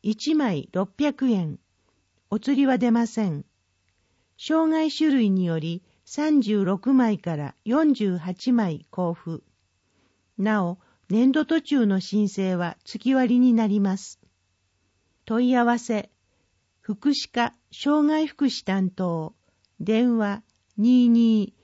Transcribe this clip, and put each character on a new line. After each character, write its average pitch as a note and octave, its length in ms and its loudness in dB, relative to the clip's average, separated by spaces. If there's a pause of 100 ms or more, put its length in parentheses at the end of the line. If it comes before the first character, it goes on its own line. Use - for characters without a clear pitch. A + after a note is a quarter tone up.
一 A3 320 -4
枚 A3 380 -2
六 F#3+ 240 -4
百 C#4+ 320 -2
円。 F3+ 300 -2 (720)
お G#3+ 80 -4
釣 C4 180 -2
り C#4 100 2
は C4 120 2
出 A#3+ 120 0
ま A#3 160 2
せ A3 220 -4
ん。 D3 160 -6 (920)
障 D#4+ 340 0
害 D#4+ 200 0
種 D#4 200 0
類 A#3+ 200 2
に F#3 160 0
よ E3 120 -2
り、 E3+ 240 -8 (220)
三 D4+ 360 0
十 G#3 240 0
六 G3 280 -2
枚 A#3+ 260 2
か E3+ 180 -6
ら D3 180 -8 (100)
四 C#4+ 300 2
十 F#3+ 240 -2
八 F3+ 340 -6
枚 G3+ 380 -2
交 F3 240 -4
付。 E3 280 -12 (920)
な G#3 280 0
お、 F3 140 -6 (300)
年 A#3+ 240 4
度 D4+ 120 0
途 E4 160 0
中 C4 260 0
の F#3+ 140 2
申 G3+ 280 -2
請 F#3+ 280 -4
は F3 280 -6
月 B3+ 300 -2
割 B3+ 200 2
り B3 40 4
に B3 160 6
な A3+ 120 2
り G3+ 140 0
ま G3 160 0
す。 - 240 -18 (1040)
問 A#3+ 240 0
い B3+ 80 2
合 A#3+ 80 2
わ A#3+ 140 2
せ、 A3+ 320 -6 (680)
福 - 300 -4
祉 - 200 -4
課、 A#3+ 240 -4 (180)
障 D4 340 0
害 D#4 200 0
福 C#4+ 200 -4
祉 - 180 -4
担 F#3+ 260 -2
当、 E3+ 440 -6 (460)
電 A3+ 380 0
話 G#3 240 -4 (340)
二 B3 320 4
二 A3+ 560 2